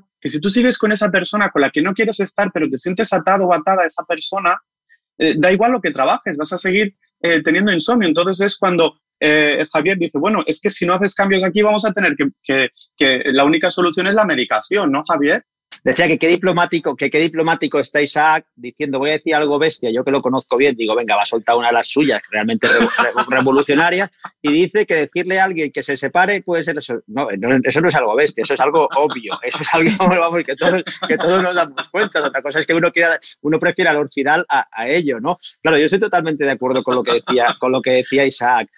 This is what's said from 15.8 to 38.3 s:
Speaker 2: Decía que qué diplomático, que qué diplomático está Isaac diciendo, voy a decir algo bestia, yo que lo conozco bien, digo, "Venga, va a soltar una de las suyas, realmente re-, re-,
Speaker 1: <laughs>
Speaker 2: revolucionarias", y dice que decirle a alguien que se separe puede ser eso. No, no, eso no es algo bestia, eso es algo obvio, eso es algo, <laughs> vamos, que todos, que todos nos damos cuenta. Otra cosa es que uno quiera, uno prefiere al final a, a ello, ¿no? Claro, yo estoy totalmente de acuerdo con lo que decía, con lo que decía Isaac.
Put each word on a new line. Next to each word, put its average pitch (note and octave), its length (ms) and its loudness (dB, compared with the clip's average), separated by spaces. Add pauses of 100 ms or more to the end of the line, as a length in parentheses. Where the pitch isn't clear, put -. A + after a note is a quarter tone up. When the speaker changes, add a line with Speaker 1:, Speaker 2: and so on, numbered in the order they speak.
Speaker 2:
Decía D#3+ 240 2
que D#3 100 0
qué D#3+ 100 0
diplomático, F3 680 0
que C#3 140 -2
qué D3+ 100 0
diplomático D#3+ 600 0
está D3 220 -2
Isaac D#3 440 0 (100)
diciendo, C3+ 440 -8
voy C#3+ 120 -2
a - 20 0
decir D#3 200 -2
algo D3 260 2
bestia, D3+ 320 -2
yo A#2+ 120 -2
que C#3 80 -2
lo C#3 100 0
conozco B2+ 360 -2
bien, C3+ 180 2
digo, A2 180 -2
"Venga, A2+ 220 -2
va G#2 60 2
a - 40 0
soltar A#2 300 0
una A#2+ 120 0
de A#2+ 60 4
las A#2 140 0
suyas, C3+ 420 0
realmente A2 380 -2
re-, A#3 120 4
re-, A#3 100 4
Speaker 1:
<laughs> - 400 -2
Speaker 2:
revolucionarias", C#3+ 800 2 (320)
y D3 100 -2
dice F3+ 340 2
que F3 100 -2
decirle F3 440 -2
a F#3+ 60 2
alguien D#3+ 260 -4
que C#3+ 120 -8
se C#3+ 120 -4
separe F3+ 460 0
puede E3+ 220 -2
ser D3 160 -6
eso. - 280 -8
No, A#2+ 300 -4
no, B2 260 2
eso C3 180 0
no F3 60 2
es D3+ 80 2
algo A2+ 200 2
bestia, D3 260 0
eso C#3 140 -2
es A#2+ 40 0
algo D3 360 2
obvio, C3 460 -2
eso B2 200 -6
es D3+ 120 -4
algo, E3 180 4
<laughs> F#3 280 2
vamos, E3+ 240 0
que D#3+ 120 -6
todos, F3 280 0 (240)
que D#3 100 0
todos F3+ 260 2
nos F3+ 120 -2
damos D3 340 -4
cuenta. F3+ 360 -2
Otra C3+ 160 -4
cosa C#3+ 180 -4
es D3+ 60 -2
que E3 80 0
uno E3+ 180 2
quiera, E3+ 260 2 (240)
uno D#3 180 0
prefiere F3 300 0
al D3 200 0
final D3 400 0
a, C3+ 220 0
a A2+ 160 -8
ello, C#3+ 340 -2
¿no? F3 160 -4 (240)
Claro, D#3+ 160 2
yo D3+ 80 4
estoy F#3+ 140 2
totalmente E3 440 -2
de C#3 80 2
acuerdo B2+ 320 -2
con B2+ 120 -2
lo B2 80 0
que A#2+ 100 -2
decía, A#2+ 440 0
con B2+ 140 -2
lo C3 100 0
que C3 100 -2
decía B2+ 340 2
Isaac. B2 520 0